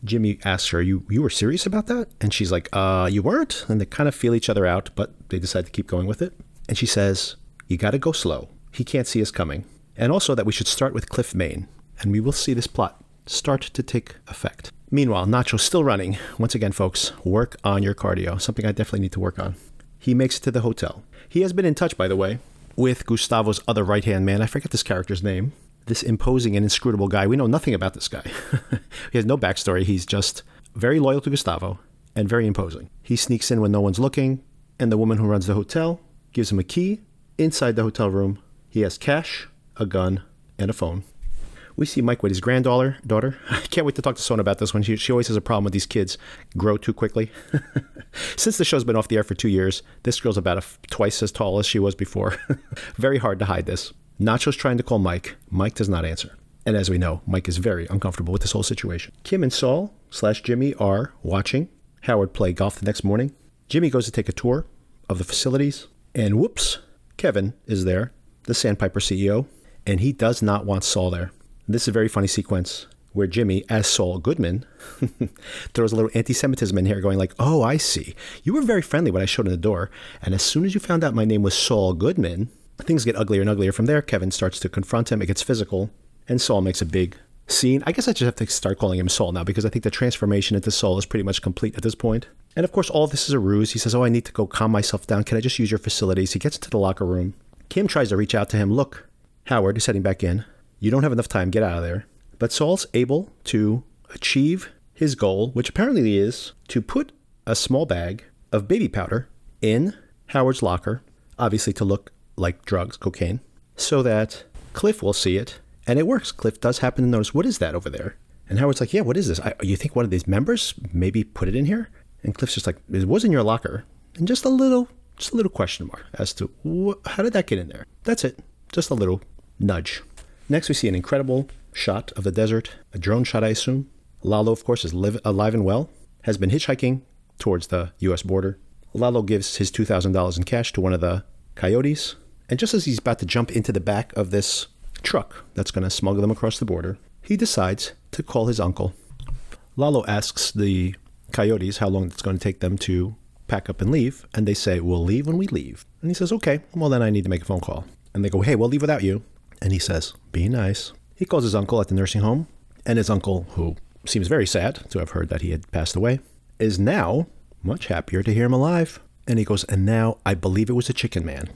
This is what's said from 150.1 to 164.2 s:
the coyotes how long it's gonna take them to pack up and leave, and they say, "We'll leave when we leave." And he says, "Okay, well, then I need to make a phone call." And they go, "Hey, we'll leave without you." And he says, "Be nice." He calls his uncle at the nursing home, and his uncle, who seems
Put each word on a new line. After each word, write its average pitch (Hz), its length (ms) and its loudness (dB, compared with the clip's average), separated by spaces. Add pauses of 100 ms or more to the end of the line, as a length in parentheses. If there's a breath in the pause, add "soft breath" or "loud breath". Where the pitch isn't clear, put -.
the 95 440 2 (380)
coyotes 101 460 2
how 104 100 2
long 95 180 2
it's - 160 -10
gonna 95 160 -2
take 95 220 -4
them 95 180 0
to 92 380 -2 (320)
pack 98 200 -4
up - 120 -6
and 98 100 2
leave, 139 420 0
and 110 140 0
they 104 80 2
say, 90 260 0
"We'll 85 240 0
leave 120 220 0
when 160 100 0
we 190 120 0
leave." 65 360 -6 (160)
And 160 100 -2
he 175 40 0
says, 175 180 -2
"Okay, 156 280 0 (140)
well, 160 140 0
then 127 140 4
I 107 80 4
need 101 140 2
to 95 60 -2
make 87 120 -2
a - 40 -18
phone 92 140 -2
call." 90 240 -6 (300)
And 101 100 -2
they 98 60 0
go, 95 100 2
"Hey, 117 160 4
we'll 113 120 4
leave 139 120 0
without 147 220 0
you." 98 200 0 (380)
And 95 120 0
he 95 60 2
says, 87 360 -2 (180)
"Be 85 160 0
nice." 107 440 -2 (220)
He - 100 -2
calls 151 200 2
his 104 100 0
uncle 107 260 2
at 98 80 0
the 98 60 -2
nursing 95 280 0
home, 127 240 2 (380)
and 117 140 2
his 107 120 0
uncle, 92 400 0
who 82 260 -4 (280)
seems 92 240 -2